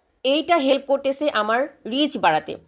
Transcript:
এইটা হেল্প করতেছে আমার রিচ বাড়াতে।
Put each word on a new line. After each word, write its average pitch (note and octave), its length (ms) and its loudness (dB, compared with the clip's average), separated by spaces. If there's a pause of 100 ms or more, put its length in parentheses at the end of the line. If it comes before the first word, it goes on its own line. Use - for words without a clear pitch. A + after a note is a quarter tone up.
(240)
এইটা D#4 340 2
হেল্প C4+ 300 2
করতেছে C#4 420 -2
আমার A3 380 0 (180)
রিচ C4+ 320 -2
বাড়াতে। D#3+ 380 0 (120)